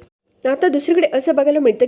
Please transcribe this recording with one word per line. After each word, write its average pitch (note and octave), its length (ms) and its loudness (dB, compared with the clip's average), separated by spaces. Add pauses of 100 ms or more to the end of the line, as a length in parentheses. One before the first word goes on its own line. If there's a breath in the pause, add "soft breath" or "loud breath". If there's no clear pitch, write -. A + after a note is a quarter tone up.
(460)
आता C#4 220 0
दुसरीकडे D#4+ 460 0
असं C4+ 220 0
बघायला D4 240 2
मिळतं B3 280 2